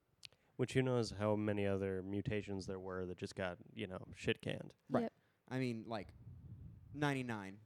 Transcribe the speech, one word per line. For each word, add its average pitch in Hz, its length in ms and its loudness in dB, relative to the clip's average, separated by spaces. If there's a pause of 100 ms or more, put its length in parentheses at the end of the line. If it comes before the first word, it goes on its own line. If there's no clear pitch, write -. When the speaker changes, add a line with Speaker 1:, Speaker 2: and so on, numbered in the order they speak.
(580)
Speaker 1:
Which, 127 160 2
who 131 80 6
knows 123 360 4
how 107 200 4
many 104 280 2
other 95 380 2
mutations 98 640 0
there 95 120 -4
were 92 260 -2
that 90 120 -4
just - 180 -6
got, 90 220 0 (160)
you 107 140 -4
know, 92 180 -6 (100)
shit - 260 2
canned. - 320 -4 (160)
Speaker 2:
Right. 180 140 4
Speaker 3:
Yep. 226 100 -4 (360)
Speaker 2:
I 127 100 0
mean, 117 280 0
like, 107 220 -4 (840)
ninety-nine, 123 720 0